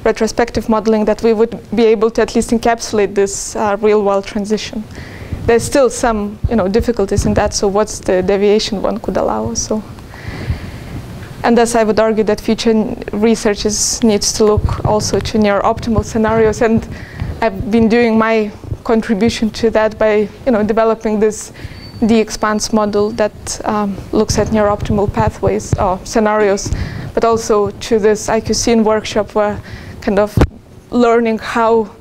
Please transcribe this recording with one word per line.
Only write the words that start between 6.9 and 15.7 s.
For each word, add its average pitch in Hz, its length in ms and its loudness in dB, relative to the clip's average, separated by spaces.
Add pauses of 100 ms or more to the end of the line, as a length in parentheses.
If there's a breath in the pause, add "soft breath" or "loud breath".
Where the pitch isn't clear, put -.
in 208 80 2
that, 202 180 0
so - 160 0
what's 208 300 0
the 185 240 0
deviation 202 580 2
one 196 180 -2
could - 200 -4
allow? 220 340 -2
So, 220 300 -4 (1600 loud breath)
and 240 160 4
thus 233 160 2
I 226 100 4
would 208 160 2
argue 220 240 2
that 208 160 0
future 226 300 0
n-, 220 320 0 (100)
research 214 540 0
is, - 360 -2
needs 208 320 2
to 226 100 2
look - 420 2
also 214 340 0
to - 180 -2
near 202 220 2
optimal 220 420 0